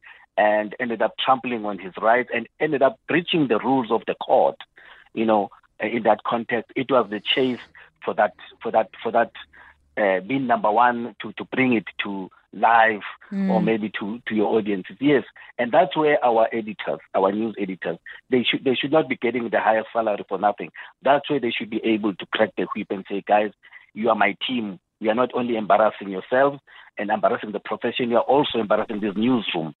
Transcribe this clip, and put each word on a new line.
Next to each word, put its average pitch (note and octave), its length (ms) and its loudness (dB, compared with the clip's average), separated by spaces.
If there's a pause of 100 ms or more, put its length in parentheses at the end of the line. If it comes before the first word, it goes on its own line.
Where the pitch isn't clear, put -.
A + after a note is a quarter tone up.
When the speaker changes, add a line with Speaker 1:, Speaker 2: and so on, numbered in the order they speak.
(360)
Speaker 1:
and G#2+ 420 2
ended A#2 240 -4
up G#2+ 160 0
trampling A#2+ 460 -2
on G#2 140 -6
his F#2 220 -14
rights A#2 320 2
and A#2 140 -4 (140)
ended D3 220 0
up C3+ 260 2
breaching D#3+ 400 0
the A2 100 2
rules B2 320 0
of A2+ 160 2
the F2+ 80 -2
court, F2 420 2 (580)
you A2 100 -2
know, G#2+ 240 2 (320)
in G#2+ 240 -4
that G#2+ 200 2
context. A#2 520 -4
It C3+ 140 -4
was A#2+ 200 4
the G#2 100 -6
chase C3 400 0 (440)
for G#2 100 -4
that, G#2 200 2 (280)
for A#2 80 -6
that, A2 200 0 (120)
for A#2 80 -4
that, A2+ 220 0 (640)
uh, F#2+ 240 2
being C3 260 -4
number G#2+ 240 2
one A#2+ 520 2
to, G#2+ 100 -12
to G#2 140 -12
bring B2+ 260 2
it G#2+ 140 0 (180)
to G2 260 -8 (220)
live A2+ 500 4 (300)
Speaker 2:
Mm. G3 180 -2
Speaker 1:
or F#3 100 2
maybe A2 380 0
to, A2+ 280 -8
to A2 80 -6
your G#2 220 2
audiences. G2 440 -4
Yes. C3+ 240 4 (340)
And A#2+ 140 -2
that's F3+ 240 2
where D3+ 280 2
our A2+ 280 4
editors, G#2+ 480 -6 (160)
our F#2+ 160 4
news G#2+ 260 -4
editors, F2+ 400 -6 (320)
they B2 140 2
should, - 180 -2
they B2+ 140 2
should C#3 160 -2
not D#3 160 2
be B2 80 -2
getting A#2 320 -4
the G#2 100 0
highest A2 340 2
salary G#2+ 360 -2
for G2 100 -4
nothing. G2+ 320 -2 (320)
That's C#3+ 260 2
where C#3+ 120 0
they A#2+ 100 -2
should A2 180 -6
be A2 160 -4
able G#2+ 300 0
to - 120 -12
crack - 300 0
the F#2 200 -2
whip G2+ 140 -6
and G2 180 -6
say, G2+ 180 -6
"Guys, G#2 240 2 (440)
you A2 140 -2
are A2 60 4
my G#2 220 0 (100)
team. G#2+ 320 -4 (220)
You G#2+ 100 0
are A2 60 0
not B2 180 0
only A#2+ 220 -2
embarrassing G#2 540 2
yourselves C3+ 500 0 (360)
and G#2 140 -6
embarrassing G#2+ 400 -2
the G2+ 80 -8
profession, A#2 520 -4
you A#2 80 2
are G#2 40 4
also C3 380 2
embarrassing G#2 400 -2
this G2+ 160 -4
newsroom, G#2 640 0